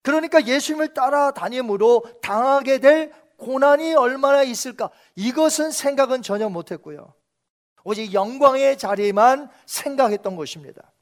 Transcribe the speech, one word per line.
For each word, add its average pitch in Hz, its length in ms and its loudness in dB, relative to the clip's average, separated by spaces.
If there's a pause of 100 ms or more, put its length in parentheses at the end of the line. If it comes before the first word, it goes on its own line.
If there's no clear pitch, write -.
그러니까 311 440 2
예수님을 302 480 -2
따라다님으로 247 1080 0 (180)
당하게 262 580 0
될 311 340 4 (240)
고난이 285 580 2
얼마나 269 480 2
있을까, 233 460 -6 (260)
이것은 302 560 -2
생각은 269 500 -2
전혀 208 280 -4
못했고요. 160 640 -14 (720)
오직 202 280 -8
영광의 269 640 2
자리만 208 720 0 (160)
생각했던 208 720 -4
것입니다. 147 560 -16 (100)